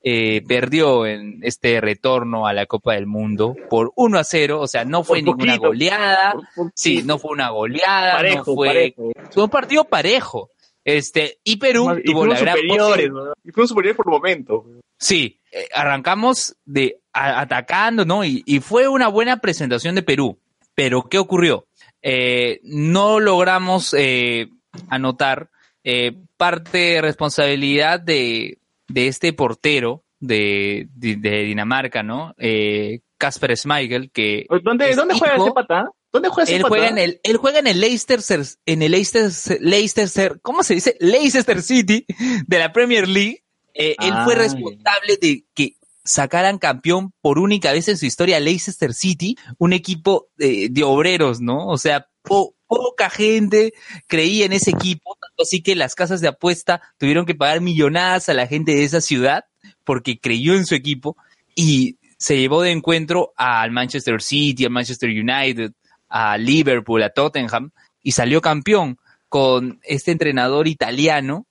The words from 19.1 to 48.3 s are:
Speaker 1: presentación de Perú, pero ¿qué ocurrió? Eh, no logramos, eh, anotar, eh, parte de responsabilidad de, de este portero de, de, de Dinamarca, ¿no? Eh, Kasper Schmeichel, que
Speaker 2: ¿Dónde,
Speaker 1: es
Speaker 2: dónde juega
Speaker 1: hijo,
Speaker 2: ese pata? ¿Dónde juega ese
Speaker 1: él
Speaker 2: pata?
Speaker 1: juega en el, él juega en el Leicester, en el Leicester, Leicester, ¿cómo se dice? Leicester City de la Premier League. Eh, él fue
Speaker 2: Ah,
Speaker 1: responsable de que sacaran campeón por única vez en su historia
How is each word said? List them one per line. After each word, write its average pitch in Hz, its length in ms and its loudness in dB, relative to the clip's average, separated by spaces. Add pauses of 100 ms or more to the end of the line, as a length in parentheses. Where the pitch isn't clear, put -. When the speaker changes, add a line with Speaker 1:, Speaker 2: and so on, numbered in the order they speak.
Speaker 1:
presentación 160 580 -2
de 190 80 0
Perú, 147 340 0 (380)
pero 127 280 0
¿qué - 140 -2
ocurrió? 175 480 2 (400)
Eh, 123 580 0
no 185 580 2
logramos, 185 760 2
eh, 123 520 0 (400)
anotar, 131 600 -2 (360)
eh, 123 260 0 (240)
parte 170 420 -2
de 170 240 2
responsabilidad 147 1000 0
de, 120 560 -2 (320)
de 131 180 0
este 160 240 -2
portero 135 720 -2 (160)
de, 101 760 -2
de, 117 200 -4
de 104 280 -2
Dinamarca, 110 600 -4
¿no? 143 340 -10
Eh, 107 600 -2 (180)
Kasper 135 380 -2
Schmeichel, 135 560 -4
que 104 340 -2 (180)
Speaker 2:
¿Dónde, 240 260 0
Speaker 1:
es 254 80 2
Speaker 2:
dónde 339 200 0
juega 294 180 2
Speaker 1:
hijo, 190 100 2
Speaker 2:
ese 247 80 0
pata? 247 360 0 (220)
¿Dónde 320 160 0
juega 349 160 0
ese 175 140 0
Speaker 1:
él 190 60 0
Speaker 2:
pata? 262 60 2
Speaker 1:
juega 220 200 2
en 220 80 -2
el, 175 260 -2
él 220 140 2
juega 277 220 2
en 277 80 0
el 180 120 2
Leicester, 233 400 0 (460)
en 160 160 0
el 156 100 2
Leicester, 190 680 0
Leicester, 196 800 0
¿cómo 302 220 -2
se 185 120 2
dice? 294 240 0
Leicester 233 600 2
City 226 440 2 (420)
de 175 120 2
la 165 140 0
Premier 233 340 2
League. 202 360 -2 (300)
Eh, 151 280 -2
él - 120 0 (120)
fue 240 100 4
Speaker 2:
Ah, 233 40 2
Speaker 1:
responsable 202 840 0
de 151 240 0 (100)
que 143 220 -2 (280)
sacaran 180 540 0
campeón 175 520 0 (100)
por 147 180 2
única 190 320 2
vez 165 160 0
en 202 100 0
su 147 80 -6
historia 175 340 0